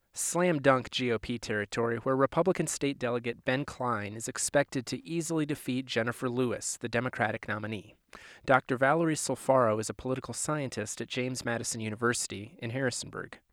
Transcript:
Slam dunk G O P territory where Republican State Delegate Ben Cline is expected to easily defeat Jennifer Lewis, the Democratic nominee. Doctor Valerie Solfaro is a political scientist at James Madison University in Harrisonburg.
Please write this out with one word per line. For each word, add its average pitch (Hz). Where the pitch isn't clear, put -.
Slam 170
dunk 131
G 123
O 110
P 120
territory 117
where 131
Republican 165
State 139
Delegate 120
Ben 135
Cline 107
is 113
expected -
to -
easily 160
defeat 131
Jennifer 120
Lewis, 120
the 120
Democratic 110
nominee. 107
Doctor 131
Valerie 156
Solfaro 127
is 107
a 110
political 127
scientist 131
at 113
James 127
Madison 117
University 110
in 117
Harrisonburg. 123